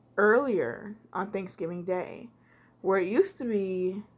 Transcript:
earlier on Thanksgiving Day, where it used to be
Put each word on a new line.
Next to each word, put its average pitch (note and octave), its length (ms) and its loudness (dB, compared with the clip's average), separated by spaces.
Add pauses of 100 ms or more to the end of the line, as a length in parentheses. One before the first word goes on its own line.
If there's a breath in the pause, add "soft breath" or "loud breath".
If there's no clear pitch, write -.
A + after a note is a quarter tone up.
(180)
earlier G#3 800 2 (140)
on G3 200 -4
Thanksgiving F3 520 -6
Day, F3+ 460 -6 (520 soft breath)
where F#3+ 180 2
it F3 80 0
used C#4+ 320 2
to C#4 40 -6
be F#3+ 600 -2 (140)